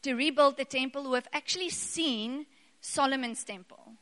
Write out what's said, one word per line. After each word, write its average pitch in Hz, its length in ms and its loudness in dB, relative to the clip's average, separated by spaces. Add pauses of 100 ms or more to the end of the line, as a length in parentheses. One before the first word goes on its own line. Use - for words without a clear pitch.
to 269 120 -2
rebuild 277 440 6
the 269 80 -2
temple 269 380 -2
who 262 100 0
have 247 180 0
actually 349 380 -2
seen 269 760 -2 (360)
Solomon's 262 640 0
temple. - 560 -16